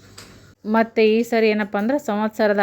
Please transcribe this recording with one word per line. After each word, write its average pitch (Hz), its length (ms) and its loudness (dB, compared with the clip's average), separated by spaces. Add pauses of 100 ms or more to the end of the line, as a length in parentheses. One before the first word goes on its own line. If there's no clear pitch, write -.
(680)
ಮತ್ತು 226 340 0
ಈ 220 220 4
ಸರಿ 226 260 0
ಏನಪ್ಪ 214 280 -2
ಅಂದ್ರೆ 240 220 -2
ಸಂವತ್ಸರದ 214 640 -2